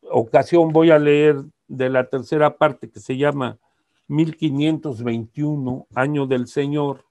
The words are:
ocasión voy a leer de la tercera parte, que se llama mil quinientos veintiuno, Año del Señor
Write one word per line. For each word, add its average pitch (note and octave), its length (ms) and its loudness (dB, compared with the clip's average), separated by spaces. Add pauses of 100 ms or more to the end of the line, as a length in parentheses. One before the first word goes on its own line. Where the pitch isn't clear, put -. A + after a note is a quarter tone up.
ocasión D#3 640 2
voy E3 160 4
a D3+ 80 8
leer D3 460 4 (240)
de B2+ 240 -4
la B2+ 180 0
tercera D3 480 -2
parte, C3+ 320 -2
que - 100 -20
se C3 180 -8
llama C3+ 420 -2 (480)
mil D#3 280 -2
quinientos D3 680 -4
veintiuno, B2+ 920 -6
Año C#3 320 -2
del B2+ 220 -2
Señor C#3+ 640 -4